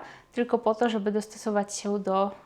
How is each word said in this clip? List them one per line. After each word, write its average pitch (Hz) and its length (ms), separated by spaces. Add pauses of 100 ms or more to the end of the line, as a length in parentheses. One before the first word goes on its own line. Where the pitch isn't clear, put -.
(320)
tylko 240 260
po 220 160
to, 233 140
żeby 214 240
dostosować 208 640
się 202 220
do 196 320 (160)